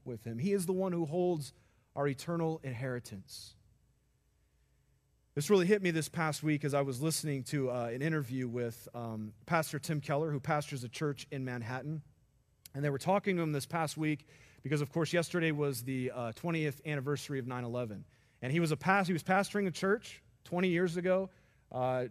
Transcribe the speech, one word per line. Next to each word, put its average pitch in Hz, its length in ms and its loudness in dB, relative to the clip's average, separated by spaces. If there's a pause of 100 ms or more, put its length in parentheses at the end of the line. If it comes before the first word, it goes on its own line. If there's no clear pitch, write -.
with 120 220 -8
him. 117 140 -4
He 185 120 2
is 196 140 2
the 185 80 0
one 185 180 0
who 170 140 0
holds 170 480 0 (420)
our 143 120 2
eternal 160 560 0
inheritance. 123 920 -6 (1800)
This 147 140 -2
really 190 160 8
hit 208 160 6
me 180 100 4
this 160 180 0
past 156 340 -2
week 151 200 2
as 139 100 0
I 143 80 4
was 135 200 -2
listening 151 440 0
to, 135 260 0
uh, 123 220 -2
an 131 80 -4
interview 135 460 -2
with, 117 460 -4
um, 110 400 -8 (140)
Pastor 160 320 0
Tim 151 200 -2
Keller, 151 300 0
who 147 100 0
pastors 147 440 -2
a 120 60 -6
church 147 420 -4
in 135 120 -4
Manhattan. 127 600 -6 (720)
And 139 80 -4
they 147 80 2
were 135 80 -2
talking 190 380 2
to 170 40 2
him 156 100 0
this 139 140 0
past 160 320 -2
week 151 300 0 (340)
because, 143 200 0
of 143 100 -4
course, 165 200 0
yesterday 165 400 2
was 143 320 0
the, 127 300 -2
uh, 117 200 -4
twentieth 160 520 -2
anniversary 143 540 -2
of 120 80 -6
nine 127 160 -4
eleven. 117 420 -4 (360)
And 127 100 -2
he 165 80 4
was 160 120 4
a 147 60 0
pas-, 190 300 4
he 185 60 2
was 156 100 0
pastoring 196 440 2
a 170 40 -2
church - 500 0 (220)
twenty 180 260 2
years 175 280 2
ago, 185 320 2 (420)
uh, 127 400 0